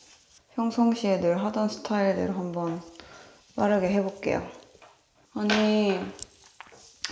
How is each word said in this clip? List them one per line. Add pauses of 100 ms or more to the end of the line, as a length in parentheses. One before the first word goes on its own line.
(560)
평상시에
늘
하던
스타일대로
한번 (760)
빠르게
해볼게요. (880)
아니, (1120)